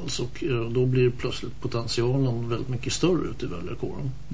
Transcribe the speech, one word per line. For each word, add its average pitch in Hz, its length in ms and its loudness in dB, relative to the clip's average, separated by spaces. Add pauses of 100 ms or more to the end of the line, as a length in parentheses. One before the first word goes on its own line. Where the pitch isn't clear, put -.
alls, - 180 -4
och, 123 240 -4
eh, 117 260 0
då 127 160 4
blir 127 240 6
plötsligt 120 500 -4
potentialen 120 880 2
väldigt 117 200 -2
mycket 123 240 -2
större 165 360 2
ute - 180 -6
i - 20 -4
väljarkåren. 131 600 -4 (240)